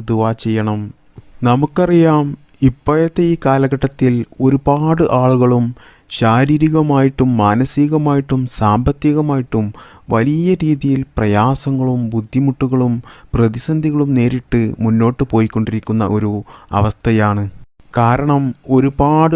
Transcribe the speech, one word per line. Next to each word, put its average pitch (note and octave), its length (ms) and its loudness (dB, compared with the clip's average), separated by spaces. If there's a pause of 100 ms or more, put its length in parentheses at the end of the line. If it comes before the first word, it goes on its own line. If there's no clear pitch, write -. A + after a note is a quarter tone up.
ദുആ A2 240 0
ചെയ്യണം. G#2+ 500 -4 (600)
നമുക്കറിയാം, D3+ 840 2 (360)
ഇപ്പോഴത്തെ D#3 600 0
ഈ E3+ 140 2
കാലഘട്ടത്തിൽ C3+ 800 0 (280)
ഒരുപാട് D3 720 0
ആളുകളും B2 540 2 (460)
ശാരീരികമായിട്ടും C#3 1300 2
മാനസികമായിട്ടും C#3 1080 0
സാമ്പത്തികമായിട്ടും B2+ 1200 -2 (440)
വലിയ C#3+ 440 0
രീതിയിൽ C#3 480 0 (100)
പ്രയാസങ്ങളും B2+ 1000 0
ബുദ്ധിമുട്ടുകളും B2+ 840 -2 (400)
പ്രതിസന്ധികളും D3 800 -2
നേരിട്ട് B2 480 0 (180)
മുന്നോട്ട് A2+ 440 0
പോയിക്കൊണ്ടിരിക്കുന്ന A2 800 -2
ഒരു G#2 260 -2 (400)
അവസ്ഥയാണ്. G#2 720 0 (500)
കാരണം, C#3 500 0 (260)
ഒരുപാട് C#3+ 680 2